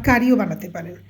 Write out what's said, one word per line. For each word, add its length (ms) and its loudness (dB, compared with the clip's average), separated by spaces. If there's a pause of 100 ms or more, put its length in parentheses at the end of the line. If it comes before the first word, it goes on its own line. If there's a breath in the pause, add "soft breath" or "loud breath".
কারিও 320 4
বানাতে 340 -4
পারেন। 260 -12 (140)